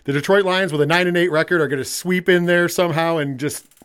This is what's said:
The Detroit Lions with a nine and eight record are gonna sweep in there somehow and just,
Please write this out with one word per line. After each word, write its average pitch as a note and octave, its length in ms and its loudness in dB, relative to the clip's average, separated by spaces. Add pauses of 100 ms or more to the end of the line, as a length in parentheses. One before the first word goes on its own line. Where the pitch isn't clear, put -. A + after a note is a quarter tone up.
The C#3 100 -4
Detroit F#3+ 320 2
Lions F#3 260 0
with D3+ 100 0
a C#3+ 40 2
nine F3 220 2
and F3 100 0
eight F3 140 2
record D#3+ 280 0
are D3 80 0
gonna C3+ 160 -4
sweep F#3 460 -2
in F3 160 4
there F3 240 2
somehow E3 480 0
and C#3 220 -4
just, - 260 -6 (200)